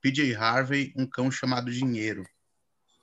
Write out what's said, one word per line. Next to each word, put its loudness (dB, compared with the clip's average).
P 4
J 2
Harvey, 2
Um 0
Cão 0
Chamado -2
Dinheiro, -2